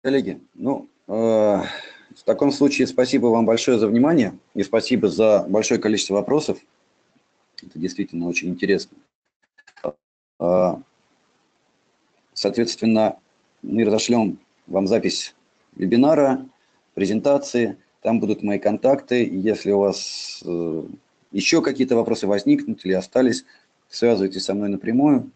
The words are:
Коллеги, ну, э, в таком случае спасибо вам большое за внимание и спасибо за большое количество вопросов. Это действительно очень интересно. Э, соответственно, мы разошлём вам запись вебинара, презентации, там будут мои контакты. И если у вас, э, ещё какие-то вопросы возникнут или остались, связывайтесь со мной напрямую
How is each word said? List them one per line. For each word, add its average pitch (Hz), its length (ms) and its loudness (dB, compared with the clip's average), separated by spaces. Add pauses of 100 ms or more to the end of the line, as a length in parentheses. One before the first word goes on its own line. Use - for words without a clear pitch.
Коллеги, 127 340 0 (140)
ну, - 340 -6 (200)
э, 92 40 -10
в 107 1120 -2
таком 135 260 2
случае 139 340 2
спасибо 127 400 0
вам 113 220 4
большое 113 320 2
за 107 80 2
внимание 117 500 2 (160)
и 101 80 -4
спасибо 110 460 0
за 104 420 4
большое 107 320 0
количество 104 320 -2
вопросов. 107 460 -2 (1040)
Это 82 160 -18
действительно 87 480 -6
очень 87 220 -6
интересно. 95 460 -2 (1400)
Э, 90 360 0 (1600)
соответственно, 110 800 0 (460)
мы 113 200 -2
разошлём 107 540 0 (300)
вам 95 180 -2
запись 95 480 -2 (420)
вебинара, 131 720 2 (480)
презентации, 113 840 -2 (280)
там 113 160 0
будут 104 240 -2
мои 101 160 -2
контакты. 113 640 0
И 92 120 -4
если 98 360 -2
у 101 80 4
вас, - 680 -4
э, 85 380 -6 (480)
ещё 156 320 0
какие-то 131 320 0
вопросы 113 320 0
возникнут 104 580 0
или 95 80 0
остались, 113 500 0 (460)
связывайтесь 95 540 0
со 95 100 -4
мной 104 160 -2
напрямую 120 680 0